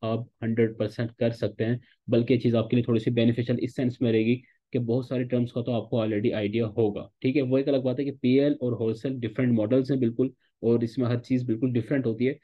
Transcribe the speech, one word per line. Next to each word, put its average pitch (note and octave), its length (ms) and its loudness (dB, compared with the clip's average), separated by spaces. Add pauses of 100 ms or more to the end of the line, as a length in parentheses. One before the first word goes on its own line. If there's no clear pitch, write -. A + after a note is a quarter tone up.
आप A2+ 260 -4 (140)
hundred A2+ 340 0
percent A2 340 -4
कर A#2 200 -2
सकते A2+ 320 -4
हैं। A#2+ 160 -2 (300)
बल्कि B2 240 2
ये A#2 60 4
चीज़ A#2 160 2
आपके A#2 200 0
लिए A#2 120 2
थोड़ी A#2 120 2
सी A#2+ 120 -2
beneficial A#2+ 480 0
इस - 160 -6
sense B2 260 -4
में A#2+ 100 2
रहेगी A2+ 240 2 (360)
कि C3 80 -2
बहुत B2 280 -2
सारे B2+ 160 -4
terms B2 280 -2
का B2 100 -6
तो A#2+ 100 -4
आपको A2 340 -2
already G#2+ 280 0
idea G#2+ 320 -2
होगा। G#2 440 -2 (120)
ठीक C3 140 0
है, D3 60 2
वो C3 160 0
एक C#3 120 2
अलग C3+ 140 2
बात B2+ 160 0
है C#3+ 60 0
कि C#3 60 -4
पीएल C3+ 500 4
और B2 120 0
wholesale A2+ 460 -2
different A#2+ 340 0
models B2 380 2
हैं C#3 80 0
बिल्कुल, B2 340 0 (300)
और A#2 200 2
इसमें A#2+ 240 -2
हर A#2+ 120 0
चीज़ B2 280 -2
बिल्कुल A#2+ 240 -2
different B2 340 -2
होती A2+ 200 0
है, C#3 180 -2